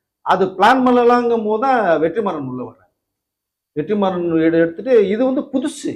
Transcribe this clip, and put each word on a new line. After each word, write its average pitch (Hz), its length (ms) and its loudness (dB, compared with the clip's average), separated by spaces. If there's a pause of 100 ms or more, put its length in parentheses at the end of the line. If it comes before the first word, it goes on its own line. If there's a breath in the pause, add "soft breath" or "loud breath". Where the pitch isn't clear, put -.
(260)
அது 185 180 2 (140)
பிளான் 240 280 4
பண்ணலாங்கும் 240 600 2
போது 214 180 -2
தான் 262 140 2 (240)
வெற்றிமாறன் 170 480 -4
உள்ள 123 120 -10
வர்றாரு. - 260 -18 (840)
வெற்றிமாறன் 185 500 -2 (220)
எடு-, 165 160 2
எடுத்துட்டு 202 320 -2 (180)
இது 220 160 -2
வந்து 269 220 -2
புதுசு, 262 440 -6